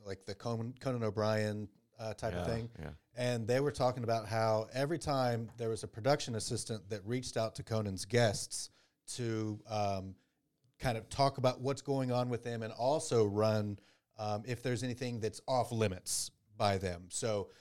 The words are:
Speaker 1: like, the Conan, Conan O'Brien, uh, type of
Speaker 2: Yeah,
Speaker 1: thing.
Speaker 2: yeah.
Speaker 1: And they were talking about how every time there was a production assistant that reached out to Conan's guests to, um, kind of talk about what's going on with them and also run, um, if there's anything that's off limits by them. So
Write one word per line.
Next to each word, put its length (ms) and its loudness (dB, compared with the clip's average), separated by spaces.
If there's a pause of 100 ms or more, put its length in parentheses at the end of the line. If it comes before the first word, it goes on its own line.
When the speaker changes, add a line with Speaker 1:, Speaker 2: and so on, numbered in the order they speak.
Speaker 1:
like, 200 -10
the 100 -8
Conan, 440 -4
Conan 240 -2
O'Brien, 640 2 (300)
uh, 160 -6
type 180 -2
of 140 -2
Speaker 2:
Yeah, 80 0
Speaker 1:
thing. 140 -4 (100)
Speaker 2:
yeah. 100 -8 (260)
Speaker 1:
And 320 -2
they 120 4
were 120 0
talking 320 0
about 240 0
how 460 2
every 240 0
time 600 0
there 120 -2
was 140 -4
a 40 -6
production 480 2
assistant 540 -4
that 160 -6
reached 320 -4
out 180 0
to 80 -8
Conan's 420 -2
guests 680 2 (440)
to, 520 -2
um, 480 0 (640)
kind 180 0
of 120 -10
talk 280 4
about 240 2
what's 220 0
going 280 2
on 180 2
with 140 -2
them 200 -4
and 100 -4
also 520 4
run, 520 4 (400)
um, 300 -2
if 160 -6
there's 180 -2
anything 380 -4
that's 280 -4
off 240 2
limits 600 -2 (260)
by 220 4
them. 300 -4
So 400 -2 (120)